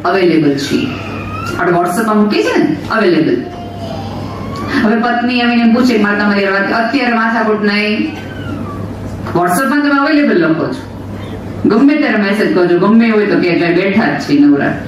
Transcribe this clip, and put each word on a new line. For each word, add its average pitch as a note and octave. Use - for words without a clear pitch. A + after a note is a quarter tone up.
અવેલેબલ D#3+
છીએ. A#2+
આપણે F3
WhatsApp-માં F#3+
મૂકીએ G#3
છીએ F#4
ને, -
અવેલેબલ. -
હવે A3
પત્ની A#3+
આવીને A#3
પૂછે, A3+
"મારે G#3
તમારી G3+
વાત", G3
અત્યારે A#3
માથાકૂટ A3+
નહીં. G#3
WhatsApp-માં D4
તમે C#4+
અવેલેબલ C#4+
લખો D#3+
છો, -
ગમે C#4
ત્યારે A#3
મેસેજ G3
કરજો, F3
ગમે A3+
હોય G#3
તો -
કે F3
બેઠા F#3+
જ -
છીએ C#3+
નવરા. C#3+